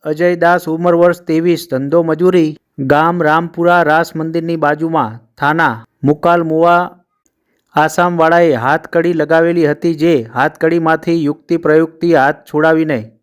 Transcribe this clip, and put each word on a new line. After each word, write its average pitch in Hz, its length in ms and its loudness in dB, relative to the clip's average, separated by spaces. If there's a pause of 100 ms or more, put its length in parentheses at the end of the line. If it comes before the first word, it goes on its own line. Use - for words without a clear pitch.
અજયદાસ, 170 640 0
ઉંમર 170 280 0
વર્ષ 170 260 2
ત્રેવીસ, 165 460 -2
ધંધો 139 360 -2
મજૂરી, 160 520 0 (300)
ગામ 160 360 2
રામપુરા, 170 640 0
રાસ 160 320 0
મંદિરની 165 420 -6
બાજુમાં, 151 640 -2 (160)
થાના 151 400 -2 (260)
મુકાલમુવા, 165 800 2 (960)
આસામવાળાએ 165 800 2
હાથકડી 160 560 -2
લગાવેલી 165 560 0
હતી, 160 260 -2
જે 160 200 0 (160)
હાથકડીમાંથી 160 880 -2
યુક્તિ 151 440 -4
પ્રયુક્તિ 160 500 0
હાથ 143 320 0
છોડાવીને 156 540 0 (240)